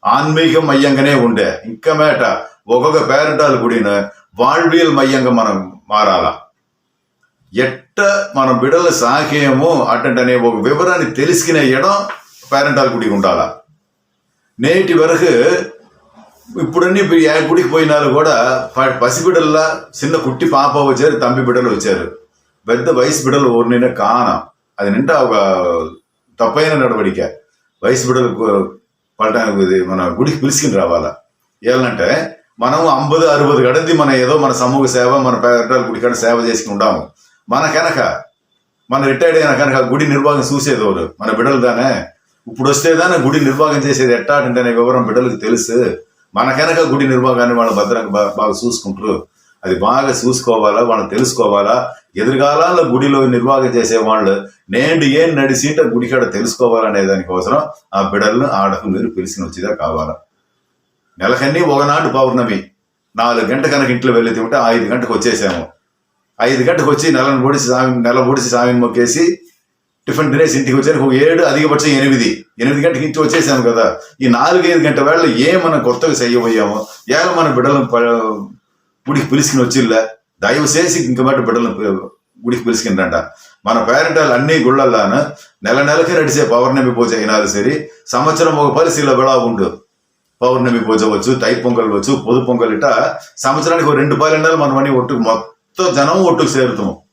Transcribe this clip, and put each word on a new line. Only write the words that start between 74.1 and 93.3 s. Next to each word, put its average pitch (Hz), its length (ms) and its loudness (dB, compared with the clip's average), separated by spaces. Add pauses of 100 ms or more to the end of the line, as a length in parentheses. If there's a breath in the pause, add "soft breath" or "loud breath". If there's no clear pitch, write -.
ఈ 131 60 2 (100)
నాలుగైదు 170 480 2
గంట 139 200 0
వేళ 156 160 2 (240)
ఏ 180 180 2
మనం 156 140 0 (100)
కొత్తగా 139 320 0
చేయబోయామో, 113 580 0 (360 loud breath)
ఏ 160 80 0 (160)
మన 165 180 0
బిడ్డలను 135 380 0
ప-, 120 100 2 (1080)
గుడికి 143 160 0
పిలుచుకుని 135 360 0
వచ్చి, 120 240 0 (560)
"దయవు 135 220 0
చేసి 160 400 0
ఇంక 127 160 -2
మాట 131 160 2
బిడ్డలను 113 380 -2
పి-, 98 340 -4 (380)
గుడికి 120 180 -4
పిలుచుకుని 110 380 -2
రండి." 85 140 -2 (500 loud breath)
మన 113 160 0
పేరెంటాలు 147 500 2
అన్నీ 139 260 0
గుళ్ళల్లాను 123 880 0 (180)
నెల 123 180 0
నెలకి 165 300 0
నడిచే 147 360 0
పౌర్ణమి 127 460 2
పూజ 113 200 0
అయినాది 107 340 0
సరి, 120 420 -2 (160 loud breath)
సంవత్సరం 151 500 0
ఒక 147 220 2
పరిశీల 151 340 2
విడా 131 240 2
ఉండు. 110 420 -2 (640)
పౌర్ణమి 123 360 0
పూజ 110 260 0
వచ్చు, 107 300 0
తై 120 200 0
పొంగల్ 117 380 -2
వచ్చు, 101 240 -2
పొదు 123 240 0
పొంగల్ 120 320 0
ఇట్ట 117 420 0 (240 loud breath)